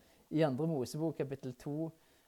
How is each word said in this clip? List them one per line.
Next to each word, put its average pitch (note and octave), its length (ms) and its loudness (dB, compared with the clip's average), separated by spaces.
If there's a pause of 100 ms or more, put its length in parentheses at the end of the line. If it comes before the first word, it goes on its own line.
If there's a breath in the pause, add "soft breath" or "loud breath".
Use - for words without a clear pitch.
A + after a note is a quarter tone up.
(320 soft breath)
I D#3 100 4
andre C#3+ 240 4
Mosebok D#3 520 0
kapittel C#3 420 -4
to D#3 300 -4 (380 soft breath)